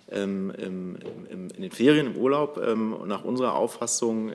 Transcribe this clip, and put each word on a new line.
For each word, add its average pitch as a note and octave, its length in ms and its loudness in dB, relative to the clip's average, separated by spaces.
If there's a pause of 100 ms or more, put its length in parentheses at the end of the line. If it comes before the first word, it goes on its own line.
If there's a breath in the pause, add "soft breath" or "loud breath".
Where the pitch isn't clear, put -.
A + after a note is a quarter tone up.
(100)
ähm, G2 480 -2
im, F#2 380 -6 (340)
im, F#2 180 -10
in F2+ 140 -10
den F#2 80 -6
Ferien, D3 380 6
im G2+ 80 -4
Urlaub. C#3+ 460 2
Ähm, A2 300 2
und - 160 -6
nach G2 160 -2
unserer B2 300 0
Auffassung, A2+ 800 0